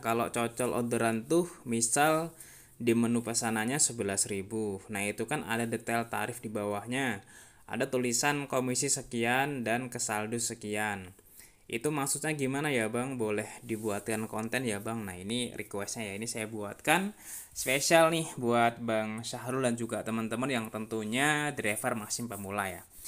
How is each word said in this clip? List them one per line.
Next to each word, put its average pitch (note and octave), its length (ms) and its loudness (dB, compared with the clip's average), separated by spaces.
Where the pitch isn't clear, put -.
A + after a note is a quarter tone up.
kalau A2+ 240 2
cocol A#2 400 0
orderan A2+ 560 0
tuh, E3+ 240 2
misal D3+ 640 2
di A#2+ 160 4
menu A#2 320 4
pesanannya A2+ 560 0
sebelas G2+ 480 0
ribu. G2+ 560 -2
Nah, G2+ 160 -4
itu G#2+ 240 -2
kan D3+ 240 -2
ada A#2 160 0
detail A#2 400 -2
tarif G#2+ 320 -4
di - 80 -10
bawahnya. G#2+ 800 -2
Ada C3 240 -2
tulisan C3 560 2
komisi B2+ 400 0
sekian B2+ 800 0
dan A#2+ 240 0
ke B2 80 -8
saldo A2 400 -2
sekian. G#2 720 -2
Itu C3 240 0
maksudnya C#3+ 400 0
gimana C#3+ 400 0
ya, A2+ 160 2
Bang? B2 320 -2
Boleh G#2+ 240 0
dibuatkan A2 640 -2
konten A2+ 320 -2
ya, G#2+ 160 0
Bang?" A2+ 240 -4
Nah, F#2 160 -8
ini A2+ 400 -2
requestnya G2+ 480 -6
ya. G2 100 -6
Ini A2 140 -6
saya A2+ 180 -4
buatkan D3 640 0
spesial D#3+ 560 6
nih E3 160 2
buat A#2 400 4
Bang A2 400 -2
Syahrul B2 460 -2
dan A#2+ 100 2
juga A2+ 240 -2
teman-teman A2+ 480 -2
yang A#2 240 0
tentunya A#2+ 800 0
driver A2 400 0
Maxim A2+ 320 -4
pemula, G2 480 -4
ya. F2 100 -12